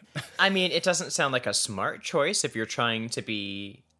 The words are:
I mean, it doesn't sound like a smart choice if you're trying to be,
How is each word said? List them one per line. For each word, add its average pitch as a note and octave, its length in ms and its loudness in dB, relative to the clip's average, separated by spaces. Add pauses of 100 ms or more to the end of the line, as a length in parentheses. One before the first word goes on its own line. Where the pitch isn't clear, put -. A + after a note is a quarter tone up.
(380)
I F#3+ 140 6
mean, F#3 200 2
it E3 120 2
doesn't F3 280 2
sound C#3+ 220 2
like B2 140 0
a G#2 60 0
smart G#2 500 -2
choice E3 400 2
if C#3 120 -4
you're A2 120 0
trying A#2 420 0
to - 140 -6
be, G2+ 600 -8 (160)